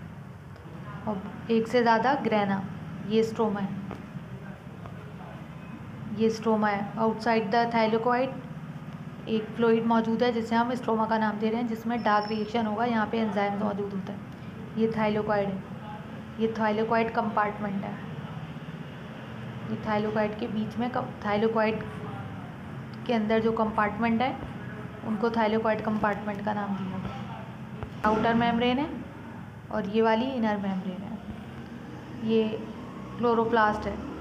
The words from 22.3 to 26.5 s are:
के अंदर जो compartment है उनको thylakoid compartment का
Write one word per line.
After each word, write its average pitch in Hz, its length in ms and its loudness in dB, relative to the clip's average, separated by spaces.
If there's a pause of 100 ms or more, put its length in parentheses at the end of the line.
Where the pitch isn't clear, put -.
के 247 60 2
अंदर 220 260 4
जो 220 120 4
compartment 220 720 2
है 262 160 0 (680)
उनको 220 240 2
thylakoid 220 520 2
compartment 208 640 0
का 214 80 0